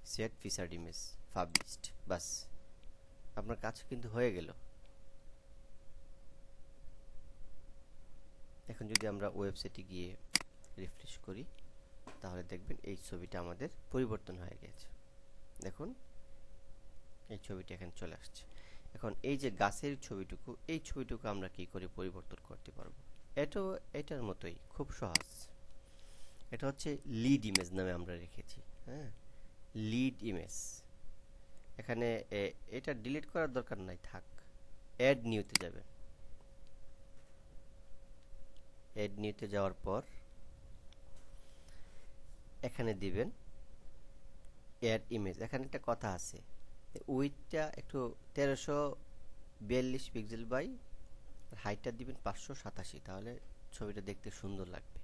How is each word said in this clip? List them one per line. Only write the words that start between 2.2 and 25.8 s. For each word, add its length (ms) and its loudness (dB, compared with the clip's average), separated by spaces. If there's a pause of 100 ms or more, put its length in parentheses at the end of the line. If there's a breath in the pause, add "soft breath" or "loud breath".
আপনার 220 2
কাজ 320 -2
কিন্তু 200 0
হয়ে 240 8
গেল। 200 0 (4000)
এখন 200 -2
যদি 200 8
আমরা 220 4
ওয়েবসাইটে 540 0
গিয়ে 320 -2 (640)
রিফ্রেশ 400 -4
করি, 260 -4 (800)
তাহলে 220 -2
দেখবেন 400 2
এই 140 -2 (120)
ছবিটা 300 -2
আমাদের 300 -2 (220)
পরিবর্তন 460 2
হয়ে 240 -6
গেছে। 260 -6 (760)
দেখুন, 320 -2 (1400)
এই 140 -4
ছবিটা 320 -4
এখানে 200 -4
চলে 200 -2
আসছে। 300 -8 (480 loud breath)
এখন 300 0
এই 140 4
যে 140 4
গাছের 500 6
ছবিটুকু, 540 -4 (120)
এই 120 2
ছবিটুকু 480 -2
আমরা 220 2
কি 160 -4
করে 220 -4
পরিবর্তন 560 -2
করতে 280 -10
পারবো? 320 -6 (320)
এটাও 440 4 (140)
এটার 300 0
মতোই 320 0 (140)
খুব 220 -2
সহজ। 560 0 (1040 loud breath)